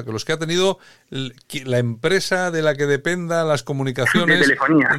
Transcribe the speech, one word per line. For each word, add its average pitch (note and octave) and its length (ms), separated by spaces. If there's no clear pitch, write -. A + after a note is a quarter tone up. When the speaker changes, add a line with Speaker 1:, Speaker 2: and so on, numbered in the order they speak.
Speaker 1:
los A2 200
que D#3+ 80
ha E3 40
tenido F3 440
l-, C3 200
que C3+ 180
la B2 140
empresa E3+ 720
de E3 100
la D#3 140
que C#3+ 120
dependan E3 600
las D3 160
comunicaciones C3+ 800
Speaker 2:
De - 60
telefonía. C#3 420